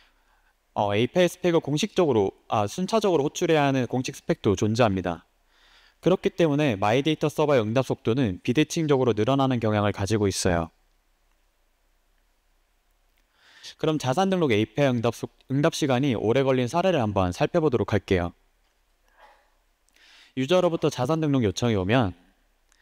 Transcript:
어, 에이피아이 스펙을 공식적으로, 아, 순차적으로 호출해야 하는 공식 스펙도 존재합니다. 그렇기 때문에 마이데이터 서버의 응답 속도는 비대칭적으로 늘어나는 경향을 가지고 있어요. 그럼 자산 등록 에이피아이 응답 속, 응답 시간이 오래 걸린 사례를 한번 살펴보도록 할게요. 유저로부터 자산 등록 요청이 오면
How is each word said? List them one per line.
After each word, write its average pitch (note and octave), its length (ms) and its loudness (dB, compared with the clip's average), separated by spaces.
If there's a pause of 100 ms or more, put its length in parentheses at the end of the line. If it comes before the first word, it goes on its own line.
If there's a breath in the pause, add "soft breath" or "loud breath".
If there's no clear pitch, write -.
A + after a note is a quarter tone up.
(720 soft breath)
어, G2+ 220 -2
에이피아이 C#3+ 340 2
스펙을 E3 320 0
공식적으로, C#3+ 680 0 (180)
아, G#2+ 180 0
순차적으로 F#3 580 0
호출해야 D#3 380 0
하는 C3+ 240 0
공식 B2+ 300 -6
스펙도 G#2+ 400 0
존재합니다. G2 720 0 (760 soft breath)
그렇기 - 300 0
때문에 D3 460 0
마이데이터 C#3 520 0
서버의 C#3+ 320 0
응답 A2+ 240 0
속도는 A#2 580 -2
비대칭적으로 C#3 720 0
늘어나는 B2+ 480 0
경향을 G#2 320 0
가지고 G#2 340 0
있어요. E2+ 440 -2 (3000 loud breath)
그럼 D#3 220 -2
자산 F3+ 320 -2
등록 E3+ 200 0
에이피아이 A2 380 0
응답 A#2+ 260 -2
속, - 160 -12 (200)
응답 D3 240 0
시간이 C3 400 0
오래 A#2 280 0
걸린 C3 240 0
사례를 E3+ 360 0
한번 G2 280 0
살펴보도록 C#3+ 600 -2
할게요. F2+ 400 0 (2000 soft breath)
유저로부터 E3 500 2
자산 C#3 320 -2
등록 C#3 240 2
요청이 A2+ 300 0
오면 G2 400 0 (680 loud breath)